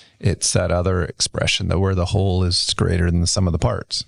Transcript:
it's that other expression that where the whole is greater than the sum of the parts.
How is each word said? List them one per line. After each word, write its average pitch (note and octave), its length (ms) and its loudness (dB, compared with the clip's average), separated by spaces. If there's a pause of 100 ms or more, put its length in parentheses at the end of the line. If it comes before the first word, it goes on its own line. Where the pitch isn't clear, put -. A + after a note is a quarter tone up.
(200)
it's - 340 -2
that F2+ 180 0
other F2+ 320 0
expression - 640 -2
that F2 120 0
where F#2+ 140 2
the F2 120 0
whole F#2 380 2
is F2+ 320 0
greater F2 360 2
than E2+ 100 2
the F2 60 2
sum F#2+ 200 0
of E2 60 0
the E2 60 -2
parts. - 480 -4